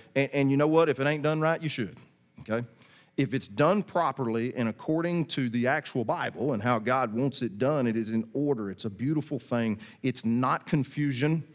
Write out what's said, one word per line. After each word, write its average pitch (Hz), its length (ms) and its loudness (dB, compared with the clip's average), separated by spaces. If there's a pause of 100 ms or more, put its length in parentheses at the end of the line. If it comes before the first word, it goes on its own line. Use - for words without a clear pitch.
(160)
And, 135 160 2
and 139 200 4
you 139 60 4
know 147 100 4
what? 160 220 6
If 127 100 0
it 139 80 2
ain't 147 160 0
done 156 180 2
right, 160 180 2
you 156 100 -4
should, 107 280 -6 (440)
okay? 117 260 -4 (500)
If 131 160 0
it's 135 140 -4
done 156 340 4
properly 127 760 -2
and 117 140 0
according 165 580 -2
to 127 220 -2
the 120 180 0
actual 135 360 0
Bible 131 500 -2
and 104 80 -2
how 120 160 2
God 117 380 0
wants 131 260 0
it 101 160 -4
done, 131 300 2
it 113 80 0
is 110 160 -2
in 113 220 0
order. 127 360 -2
It's 95 160 -10
a 107 60 -4
beautiful 143 480 -2
thing. 113 400 -2 (220)
It's 127 240 -2
not 127 400 0
confusion. 147 800 0 (120)